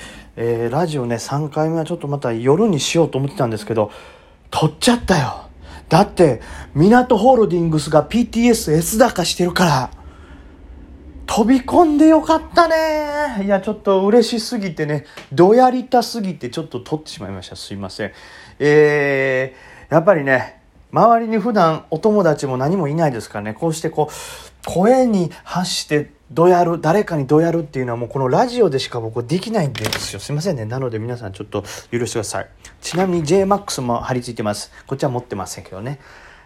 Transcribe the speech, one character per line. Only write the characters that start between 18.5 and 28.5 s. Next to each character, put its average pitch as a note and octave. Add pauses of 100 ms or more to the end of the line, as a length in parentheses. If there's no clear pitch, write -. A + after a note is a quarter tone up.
え C#3 (340)
ー、 -
や D#3+
っ D#3+
ぱ G3
り D3+
ね、 C3+ (300)
周 A3+
り A3
に A3
普 G#3+
段 E3
お D#3
友 G#3
達 D#3
も C3
何 D3
も E3+
い C#3+
な D#3+
い C3+
で A2+
す -
か -
ら G#2
ね、 A2
こ E3
う D#3+
し D#3
て E3+
こ D3+
う、 -
声 B3+
に F#3 (120)
発 F3+
し -
て D3 (200)
ど D#3+
や F3
る、 E3+
誰 E3+
か F3
に C#3
ど D3+
や E3+
る E3
っ D#3
て -
い B2+
う B2
の A#2+
は A#2
も A#2
う -
こ -
の C3
ラ F3+
ジ A#3+